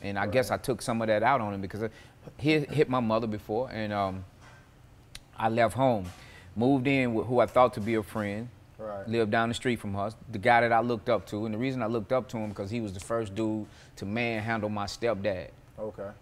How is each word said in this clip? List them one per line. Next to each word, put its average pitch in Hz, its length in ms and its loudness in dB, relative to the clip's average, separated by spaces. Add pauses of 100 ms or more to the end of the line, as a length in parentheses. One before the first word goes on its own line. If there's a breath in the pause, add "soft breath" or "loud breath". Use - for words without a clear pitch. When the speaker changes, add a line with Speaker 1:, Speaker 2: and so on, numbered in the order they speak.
Speaker 1:
and 98 160 -4
I 101 80 0
guess 120 240 2
Speaker 2:
Right. 101 100 0
Speaker 1:
I - 20 -18
took 117 200 -2
some 113 200 -2
of 110 60 0
that 107 160 4
out 131 160 4
on 104 140 -4
him 98 60 -6
because 104 300 -6 (480 loud breath)
he 151 220 4
hit 143 280 0
my 127 120 2
mother 113 260 2
before, 110 460 -4
and, 107 200 -4
um, 95 320 -2 (1120 loud breath)
I 113 120 0
left 113 260 4
home, 120 300 2 (500 loud breath)
moved 127 320 2
in 131 280 2
with 104 120 0
who 123 140 2
I 110 60 6
thought 127 280 6
to 113 60 -6
be 110 160 -2
a 107 80 2
friend, 107 440 -6 (300)
Speaker 2:
Right. 104 300 -10
Speaker 1:
lived 110 240 2
down 117 160 4
the 117 60 -2
street 120 260 -2
from 101 140 -6
her, 101 160 -4 (200)
the 110 80 -8
guy 117 220 6
that 117 120 4
I 113 80 8
looked 120 280 0
up 104 200 2
to. 104 180 -4
And 110 80 -4
the 104 40 -4
reason 127 240 -2
I 110 40 0
looked 113 260 -2
up 127 160 0
to - 100 -8
him, 107 160 -6
'cause 98 160 -8
he 120 100 -4
was 104 120 -4
the 95 80 -10
first 113 340 -4
dude 110 320 -2 (300 loud breath)
to - 100 -10
manhandle 113 640 -2
my 104 160 -4
stepdad. 101 640 -2 (300)
Speaker 2:
Okay. 107 300 -10 (140)